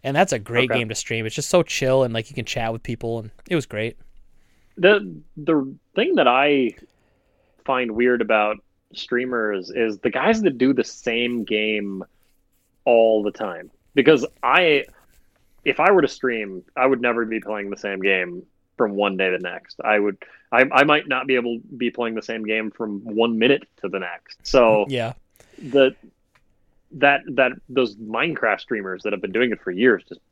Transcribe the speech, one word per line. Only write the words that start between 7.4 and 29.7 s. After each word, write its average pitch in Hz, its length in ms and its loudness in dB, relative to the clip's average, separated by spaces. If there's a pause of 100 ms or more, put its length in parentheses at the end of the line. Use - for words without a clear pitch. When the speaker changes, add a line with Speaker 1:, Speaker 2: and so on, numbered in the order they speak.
Speaker 2:
find 127 260 -2
weird 120 300 2
about 107 360 2 (360)
streamers 113 760 -4
is 113 300 -4
the 123 100 -2
guys 202 340 0
that 143 140 0
do 131 160 2
the 123 100 0
same 120 600 -4
game 104 600 -4 (840)
all 113 380 6
the 101 80 -2
time. 90 400 -10 (220)
Because 143 320 4 (180)
I, 151 420 4 (760)
if - 160 -2
I 180 120 6
were 185 100 6
to 143 60 2
stream, 107 560 -6 (120)
I 131 100 2
would 131 160 2
never 117 240 0
be 110 140 -4
playing 101 300 -8
the 101 80 -10
same 98 240 -8
game 92 420 -2 (340)
from 104 180 0
one 98 220 0
day 95 140 0
to 90 60 -2
the 90 60 -8
next. 87 380 -14
I 107 180 2
would, 101 180 -2 (340)
I, 123 200 4
I 139 120 4
might 151 240 2
not 131 200 -2
be 131 80 2
able 120 240 -2
to - 80 -20 (100)
be 120 120 -2
playing 113 260 -6
the 110 60 -6
same 110 220 -8
game 110 280 -4
from 104 340 -8
one 113 340 0
minute 135 240 2 (140)
to 101 100 -10
the 98 120 -6
next. - 460 -14
So 110 440 4
Speaker 1:
Yeah. 120 240 -6 (440)
Speaker 2:
the, 135 380 2 (960)
that, 143 380 2
that, 127 240 0 (160)
those 123 260 -2
Minecraft 113 640 -4
streamers 95 440 -8
that 104 100 -4
have 95 80 -8
been 98 100 -8
doing 117 200 0
it 104 100 -8
for 92 100 -8